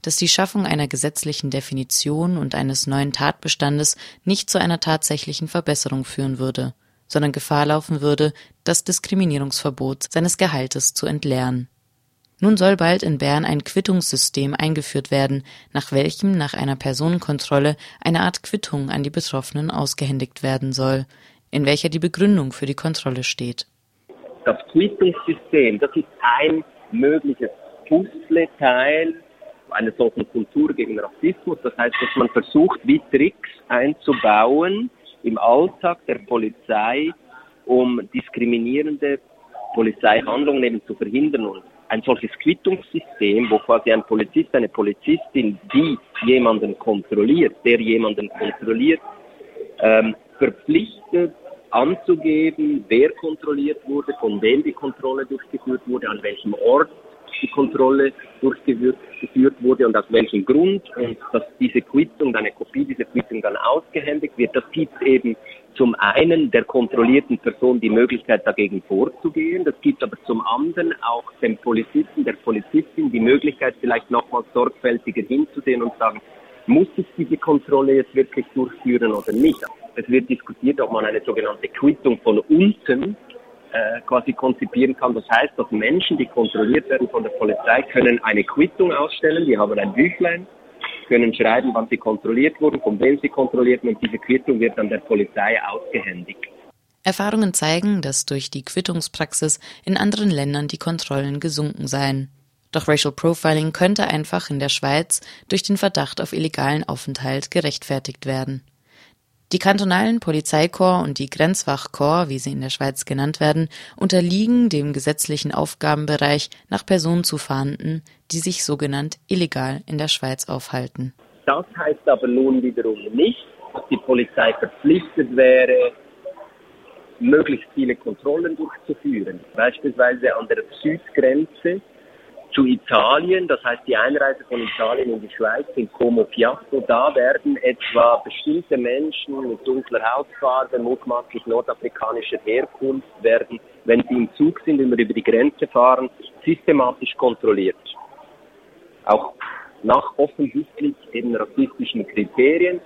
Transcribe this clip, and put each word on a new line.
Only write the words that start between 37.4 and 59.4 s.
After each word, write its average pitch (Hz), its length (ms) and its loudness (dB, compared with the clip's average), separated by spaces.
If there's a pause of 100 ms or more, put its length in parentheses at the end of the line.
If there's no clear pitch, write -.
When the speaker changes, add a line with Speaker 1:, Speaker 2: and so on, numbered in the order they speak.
Speaker 2:
um 123 480 2
diskriminierende 135 1040 -2 (540)
Polizeihandlungen 117 920 2
eben 117 220 -4
zu - 80 -8
verhindern. 127 500 -2
Und 95 180 -8 (280)
ein 113 120 -2
solches 120 280 -2 (120)
Quittungssystem, - 1080 -2
wo 107 80 4
quasi 117 340 2
ein 110 120 2
Polizist, 110 500 -2
eine 117 160 2
Polizistin, 107 880 -2 (160)
die 147 240 2 (260)
jemanden 113 540 2
kontrolliert, 110 760 2 (120)
der 120 140 4
jemanden 110 500 0
kontrolliert, 254 720 0 (800)
ähm, 110 360 4 (220)
verpflichtet 165 960 -2 (360)
anzugeben, 156 1160 0
wer 131 220 4
kontrolliert 151 760 -6
wurde, 143 340 -6
von 104 200 -4
wem 123 220 4
die - 100 -2
Kontrolle 135 540 -6
durchgeführt 131 600 -8
wurde, 123 220 -4
an 104 140 -8
welchem 104 320 -6
Ort 131 340 4 (540)
die 139 60 -6
Kontrolle 135 640 2 (280)
durchgeführt, 127 560 0 (240)
geführt 131 400 2